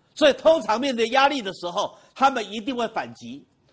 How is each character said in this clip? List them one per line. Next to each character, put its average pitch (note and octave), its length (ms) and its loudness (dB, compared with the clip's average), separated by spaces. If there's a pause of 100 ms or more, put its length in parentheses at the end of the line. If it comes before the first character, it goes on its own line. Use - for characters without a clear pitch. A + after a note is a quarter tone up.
(160)
所 D4 120 4
以 B3+ 40 4
通 D#4+ 300 4
常 A3 180 -2
面 C4+ 160 -2
对 A3+ 140 0
压 C4+ 180 4
力 C#4+ 120 -4
的 F#3+ 140 -8
时 F3 160 -8
候， F3+ 260 -4 (200)
他 C4 120 4
们 B3 240 -4
一 A3 60 -6
定 A#3 160 -6
会 A#3 140 -2
反 B2+ 260 -8
击。 A#2+ 320 -16 (260)